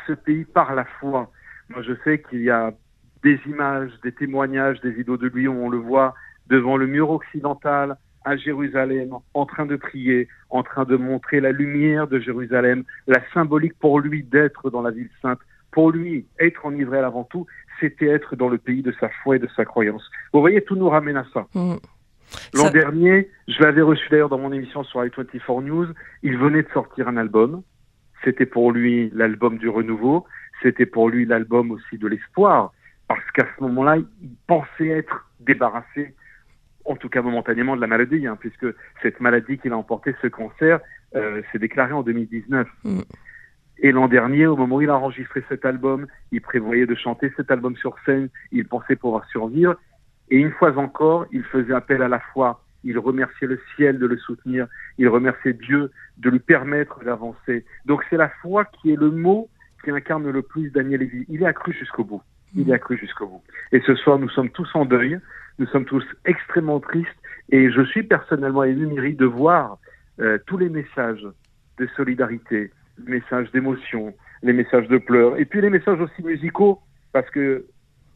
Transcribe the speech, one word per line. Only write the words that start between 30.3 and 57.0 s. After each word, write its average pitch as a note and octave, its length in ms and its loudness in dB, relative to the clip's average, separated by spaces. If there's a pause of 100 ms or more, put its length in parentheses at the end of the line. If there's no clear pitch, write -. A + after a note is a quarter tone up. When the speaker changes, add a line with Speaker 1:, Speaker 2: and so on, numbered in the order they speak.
Speaker 1:
c'était B2 240 2
pour A2+ 240 2
lui A#2+ 160 0
l'album A2+ 460 0
aussi A2 260 -12
de G#2 100 -4
l'espoir, B2 640 2 (340)
parce - 280 -4
qu'à C3 100 2 (100)
ce - 100 -12
moment-là, C3+ 340 2
il D#3 320 -10 (160)
pensait D#3 420 0
être - 420 -6 (100)
débarrassé, B2+ 760 -2 (720)
en C#3 100 -6
tout B2 120 -12
cas B2+ 140 -2
momentanément, A#2+ 540 -2
de B2 40 -4
la A#2 60 -2
maladie, B2 400 0
hein, G#2+ 120 -6
puisque - 280 -8 (360)
cette - 180 -2
maladie A#2+ 380 0
qu'il A#2+ 140 -6
a A2+ 40 -4
emportée, A2+ 460 -6
ce B2+ 40 0
cancer, D3+ 540 0 (360)
euh, G#2+ 340 -4
s'est A2 80 -6
déclaré A#2+ 340 -2
en C#3+ 100 -2
deux A#2 100 -2
mille A#2 160 -4
dix-neuf. A#2 400 -2 (160)
Speaker 2:
Mm. G2 160 -4 (800)
Speaker 1:
Et C3+ 140 4
l'an C3 160 4
dernier, B2+ 380 4
au D#3 100 4
moment C3 200 0
où D3 60 2
il D3 80 2
a C#3+ 60 2
enregistré C3 520 -6
cet C#3 180 -6
album, C3+ 400 -2 (240)
il A#2 100 -4
prévoyait A#2+ 460 0
de A#2 80 0
chanter B2 420 -4
cet C3+ 140 -4
album B2+ 260 -2
sur - 180 -6 (120)
scène, C3+ 220 0 (240)
il A#2 140 0
pensait B2 300 -4
pouvoir A2 320 -4
survivre. D3 480 0 (540)
Et C3 60 6
une D3 160 4
fois D3+ 260 2
encore, D#3 540 0
il B2+ 120 -4
faisait B2+ 300 -2
appel C3 260 0
à B2+ 80 0
la B2 120 -2 (120)
foi. B2 300 0 (200)
Il A#2+ 160 -4
remerciait C3 480 -2
le B2+ 140 -4 (160)
ciel C#3 220 4
de B2 80 0
le A#2+ 120 0
soutenir. B2+ 480 -6 (320)
Il B2+ 100 6
remerciait B2 460 2
Dieu C3 360 -2 (280)
de B2+ 120 0
lui B2+ 80 4
permettre C#3+ 640 0